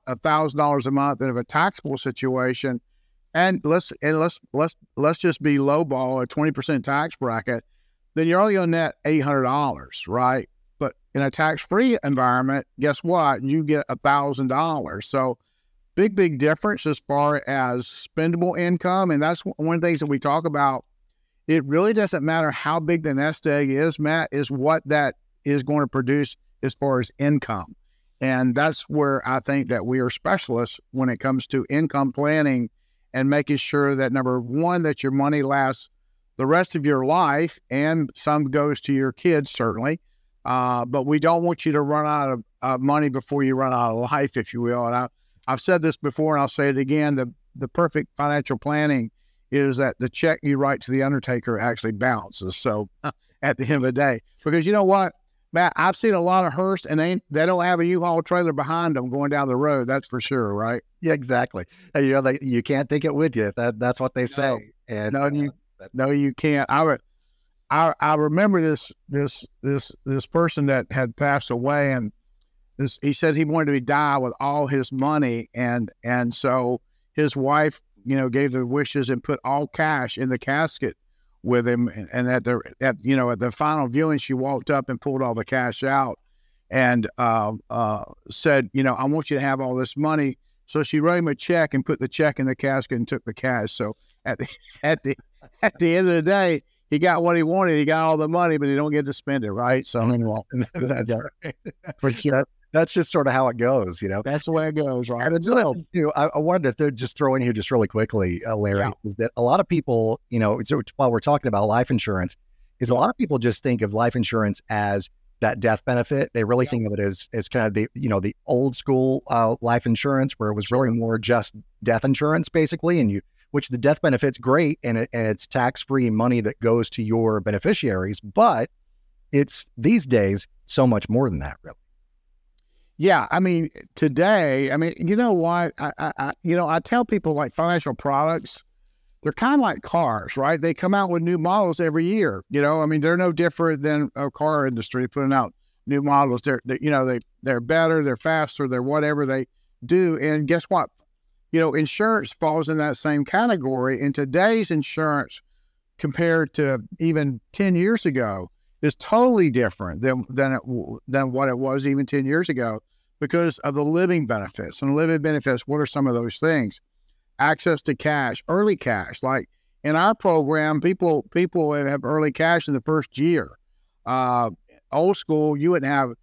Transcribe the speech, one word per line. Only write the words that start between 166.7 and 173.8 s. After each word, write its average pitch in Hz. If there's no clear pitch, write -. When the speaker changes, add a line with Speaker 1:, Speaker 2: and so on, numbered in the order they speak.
Speaker 1:
Access 151
to 147
cash, 143
early 196
cash. 104
Like, 131
in 151
our 190
program, 156
people, 170
people 170
have 143
early 151
cash 165
in 147
the 127
first 156
year. 151